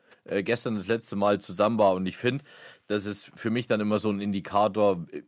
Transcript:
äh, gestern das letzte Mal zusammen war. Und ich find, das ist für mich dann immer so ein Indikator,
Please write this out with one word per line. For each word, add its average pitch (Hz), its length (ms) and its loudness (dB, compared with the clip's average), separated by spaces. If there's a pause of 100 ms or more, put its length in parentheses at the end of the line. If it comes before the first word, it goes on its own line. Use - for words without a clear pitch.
(240)
äh, 98 200 -2
gestern 113 320 -2
das 92 100 -6
letzte 113 300 -4
Mal 101 240 2
zusammen 104 380 0
war. 98 160 6
Und 92 120 -2
ich 92 100 -6
find, 127 280 -2 (420)
das 104 200 -2
ist - 280 -8
für - 160 -4
mich 120 160 -2
dann 107 140 2
immer 107 180 2
so 107 120 0
ein 101 100 -2
Indikator, 101 840 2 (220)